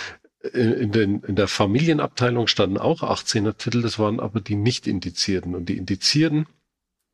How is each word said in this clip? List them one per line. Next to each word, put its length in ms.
äh, 180
in 320
den, 320
in 120
der 120
Familienabteilung 1000
standen 300
auch 260
achtzehner 540
Titel, 240
das 160
waren 220
aber 220
die 140
nicht 320
indizierten. 680
Und 140
die 80
indizierten 680